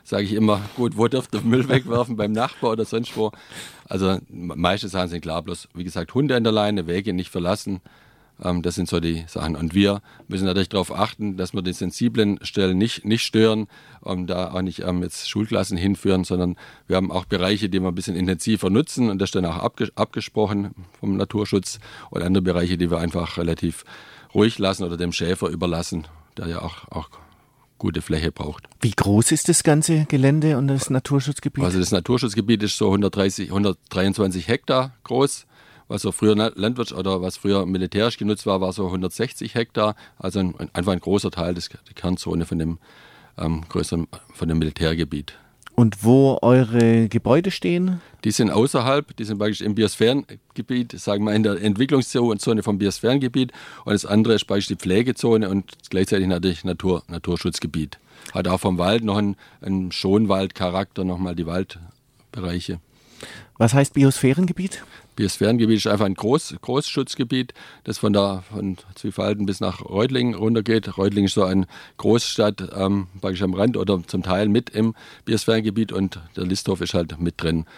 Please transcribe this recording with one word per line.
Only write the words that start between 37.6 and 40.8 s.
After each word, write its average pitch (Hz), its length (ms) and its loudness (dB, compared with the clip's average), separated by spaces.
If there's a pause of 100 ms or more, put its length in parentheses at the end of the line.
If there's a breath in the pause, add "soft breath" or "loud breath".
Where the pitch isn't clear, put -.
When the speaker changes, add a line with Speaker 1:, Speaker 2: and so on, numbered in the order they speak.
Speaker 1:
militärisch 95 500 0
genutzt 104 300 -4
war, 95 120 2
war 92 140 -2
so 95 160 -4
hundertsechzig 92 640 -6
Hektar. 110 420 0 (220 soft breath)
Also 95 220 -4
ein, 92 180 0
ein, 85 160 -8
einfach 95 180 0